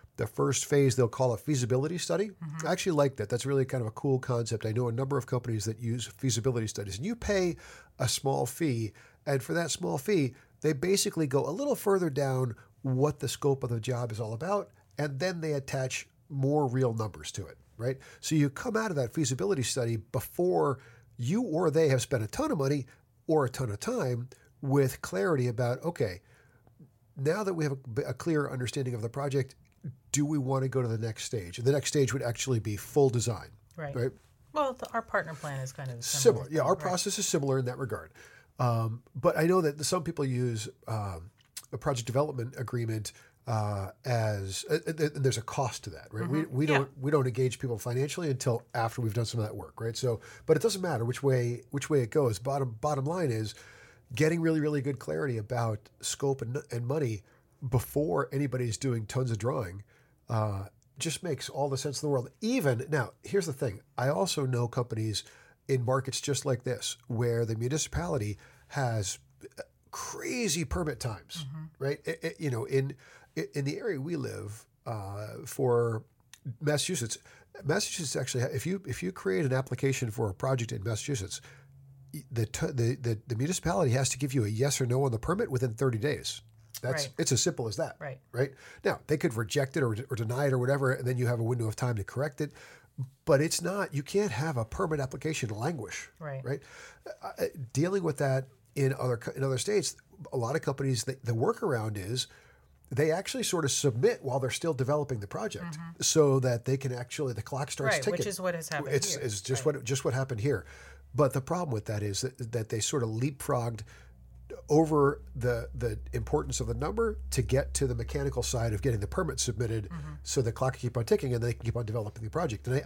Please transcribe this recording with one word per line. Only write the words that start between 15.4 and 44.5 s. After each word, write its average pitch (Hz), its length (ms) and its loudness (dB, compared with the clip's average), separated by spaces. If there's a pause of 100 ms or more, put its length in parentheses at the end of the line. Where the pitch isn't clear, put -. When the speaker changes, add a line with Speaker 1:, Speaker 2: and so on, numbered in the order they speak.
Speaker 1:
they 156 120 0
attach 135 560 -2 (200)
more 143 380 4
real 127 260 2
numbers 107 400 -4
to - 140 -8
it, - 100 -18 (220)
right? 127 180 -2 (240)
So - 140 0
you 147 160 6
come 220 260 -4
out 220 140 0
of 156 60 -2
that 123 180 0
feasibility 147 480 2
study 117 340 0
before 156 840 0 (360)
you 160 260 0
or 180 280 2
they 156 180 6
have 131 140 4
spent 113 220 0
a - 20 -6
ton 302 240 -2
of 190 80 0
money 139 280 0 (420)
or 156 180 6
a - 20 0
ton 113 220 -4
of 101 100 -6
time 127 480 -2 (320)
with 135 400 2
clarity 175 460 2
about, 123 380 0
okay, 107 360 -2 (960)
now 160 280 0
that 190 100 0
we 160 100 0
have 139 80 2 (240)
a, 143 40 0 (100)
a 123 40 -2
clear 151 360 0
understanding 127 440 -2
of 110 80 -4
the 113 60 -2
project, 135 460 0 (580)
do 147 140 6
we 151 120 2
want 131 260 2
to 131 40 2
go 127 140 2
to 120 60 2
the 113 100 0
next 110 260 -4
stage? 90 340 -6
And 120 80 0
the 139 60 6
next 139 160 2
stage 131 240 4
would 131 100 -2
actually 117 380 0
be 104 160 -2
full 139 340 4
design, 110 380 0 (280)
Speaker 2:
Right. 143 180 -8
Speaker 1:
right? 127 160 0 (420)
Speaker 2:
Well, 269 220 0
th-, - 180 -12
our 226 100 -2
partner 160 320 -2
plan 139 260 -6
is 131 120 -6
kind - 180 -8
of 120 140 -10
similar. 135 400 6
Speaker 1:
Similar. 131 60 -14
Yeah, 151 120 2
our 139 120 4
Speaker 2:
Right. 185 40 -8
Speaker 1:
process 180 400 0
is 202 80 -2
similar 139 320 2
in 127 80 2
that 123 120 -4
regard. 107 340 -6 (460)
Um, 117 440 0 (120)
but 160 240 2
I 160 80 4
know 185 140 6
that 147 240 0
some 180 180 0
people 151 220 -2
use, 123 440 -2 (200)
um, 98 420 -6 (420)
a 123 60 -6
project 123 280 -2
development 131 520 0
agreement, 110 540 -4 (340)
uh, 104 440 -2 (140)
as, 107 640 0